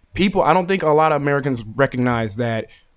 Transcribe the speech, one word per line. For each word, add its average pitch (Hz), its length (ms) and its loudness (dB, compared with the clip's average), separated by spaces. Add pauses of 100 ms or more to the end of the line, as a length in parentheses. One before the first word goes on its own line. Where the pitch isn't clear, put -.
(140)
people, 185 280 0
I 147 120 4
don't 180 140 2
think 190 160 -2
a 156 80 0
lot 156 200 4
of 147 100 0
Americans 139 420 -2
recognize 120 760 -2
that 113 300 -4 (300)